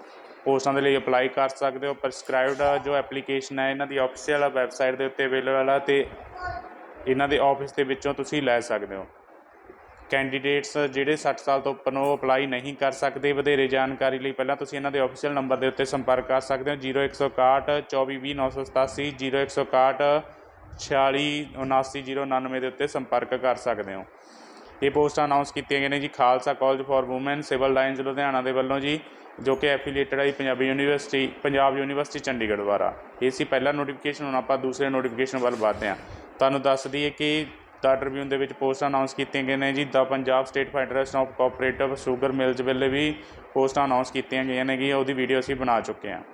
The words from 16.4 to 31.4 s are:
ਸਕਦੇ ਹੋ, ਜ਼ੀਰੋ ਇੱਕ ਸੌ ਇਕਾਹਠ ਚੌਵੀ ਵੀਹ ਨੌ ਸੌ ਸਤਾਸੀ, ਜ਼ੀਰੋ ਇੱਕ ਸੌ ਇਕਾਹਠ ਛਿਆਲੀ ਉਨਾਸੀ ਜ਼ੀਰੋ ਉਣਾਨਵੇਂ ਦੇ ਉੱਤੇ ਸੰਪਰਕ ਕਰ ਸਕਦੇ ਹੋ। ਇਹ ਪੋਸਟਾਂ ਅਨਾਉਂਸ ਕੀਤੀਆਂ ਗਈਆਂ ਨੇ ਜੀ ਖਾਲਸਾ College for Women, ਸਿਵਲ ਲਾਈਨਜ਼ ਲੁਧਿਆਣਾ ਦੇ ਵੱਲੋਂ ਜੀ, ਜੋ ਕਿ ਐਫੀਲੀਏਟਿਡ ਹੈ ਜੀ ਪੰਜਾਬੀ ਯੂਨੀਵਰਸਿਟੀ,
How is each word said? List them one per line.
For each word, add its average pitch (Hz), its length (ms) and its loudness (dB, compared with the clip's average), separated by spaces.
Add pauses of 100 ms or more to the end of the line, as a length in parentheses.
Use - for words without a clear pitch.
ਸਕਦੇ 135 280 -2
ਹੋ, 147 60 -2
ਜ਼ੀਰੋ 131 260 0
ਇੱਕ 139 120 -2
ਸੌ 139 120 0
ਇਕਾਹਠ 135 440 4 (180)
ਚੌਵੀ 135 280 0
ਵੀਹ 139 200 -6
ਨੌ 135 140 0
ਸੌ 135 140 -6
ਸਤਾਸੀ, 135 460 0
ਜ਼ੀਰੋ 131 280 -2
ਇੱਕ 139 120 0
ਸੌ 139 120 0
ਇਕਾਹਠ 135 400 4 (760)
ਛਿਆਲੀ 143 680 2 (100)
ਉਨਾਸੀ 135 460 0
ਜ਼ੀਰੋ 135 200 -4
ਉਣਾਨਵੇਂ 131 380 -2
ਦੇ 131 60 -2
ਉੱਤੇ 131 200 -2
ਸੰਪਰਕ 131 480 -2
ਕਰ 127 220 2
ਸਕਦੇ 104 380 -4
ਹੋ। 95 100 -10 (760)
ਇਹ 139 80 4
ਪੋਸਟਾਂ 147 340 2
ਅਨਾਉਂਸ 139 280 2
ਕੀਤੀਆਂ 139 280 -2
ਗਈਆਂ 139 100 0
ਨੇ 143 100 0
ਜੀ 147 80 -4
ਖਾਲਸਾ 127 460 4
College 135 320 0
for 135 240 2
Women, 139 320 -2
ਸਿਵਲ 135 300 2
ਲਾਈਨਜ਼ 131 280 2
ਲੁਧਿਆਣਾ 135 420 0
ਦੇ 131 100 0
ਵੱਲੋਂ 131 280 0
ਜੀ, 147 180 -2 (420)
ਜੋ 135 160 2
ਕਿ 147 120 2
ਐਫੀਲੀਏਟਿਡ 139 520 0
ਹੈ 139 40 2
ਜੀ 139 80 2
ਪੰਜਾਬੀ 131 340 0
ਯੂਨੀਵਰਸਿਟੀ, 139 600 0 (160)